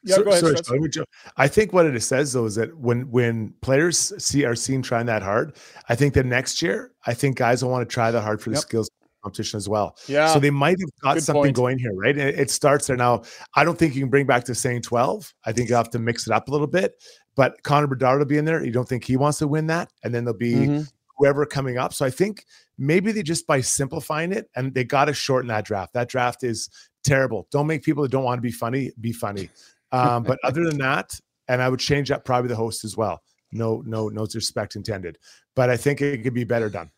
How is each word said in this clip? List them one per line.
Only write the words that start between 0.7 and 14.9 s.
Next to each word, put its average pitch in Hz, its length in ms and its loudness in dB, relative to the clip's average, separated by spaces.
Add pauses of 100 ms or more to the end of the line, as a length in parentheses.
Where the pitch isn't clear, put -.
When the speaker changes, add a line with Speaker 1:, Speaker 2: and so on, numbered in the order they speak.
Speaker 2:
let 156 60 0
me 147 40 -2
ju-, 156 160 -4 (320)
I 135 100 6
think 208 240 4
what 180 140 6
it 123 160 0
says, 135 320 0
though, 123 120 0
is 104 100 -2
that 110 220 -2
when, 123 340 0
when 113 500 0
players 147 500 2 (120)
see, 143 200 0
are 120 120 0
seen 131 260 -2
trying 117 240 -2
that 110 160 0
hard, 113 340 -2 (320)
I 120 80 2
think 139 200 2
that 131 100 4
next 127 360 -2
year, 196 300 -2 (140)
I 117 80 -2
think 127 240 0
guys 123 260 2
will 127 80 0
wanna 123 140 0
try 117 260 0
that 117 100 0
hard 107 200 -2
for - 80 -6
the 107 60 -2
Speaker 3:
Yep. 151 60 0
Speaker 2:
skills 113 280 -2 (340)
competition 104 340 -8
as 98 120 -6
well. 104 260 -2 (120)
Speaker 1:
Yeah. 151 260 4
Speaker 2:
So 147 60 8
they 143 100 4
might 147 300 2
have 175 100 -8 (140)
got 139 120 2
Speaker 1:
Good 156 80 0
Speaker 2:
something 147 200 2
Speaker 1:
point. 139 120 2
Speaker 2:
going 123 240 0
here, 117 140 -4
right? 113 240 0
And 139 120 0
it, - 100 -4
it 139 100 0
starts 143 380 2
there. 131 100 0
Now, 123 240 2 (340)
I 143 80 6
don't 165 140 0
think 160 180 2
you 135 60 -2
can 131 80 -2
bring 139 160 4
back 127 200 2
the 117 100 -4
same 123 260 -4
twelve. 151 520 0 (120)